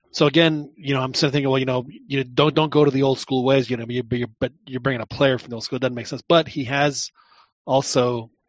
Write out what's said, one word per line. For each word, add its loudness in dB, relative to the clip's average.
so 2
again, 2
you -4
know, 0
I'm -4
sort 2
of -2
thinking, 0
well, 2
you -2
know, -2
you -6
don't, 2
don't 2
go 4
to 4
the 2
old 2
school -2
ways, 2
you -4
know, -10
you, -4
but -4
you're, -4
but -4
you're -8
bringing -2
a -10
player 0
from -16
the -8
old -10
school. -6
It -12
doesn't -2
make -10
sense. -10
But 4
he -8
has -2
also, 0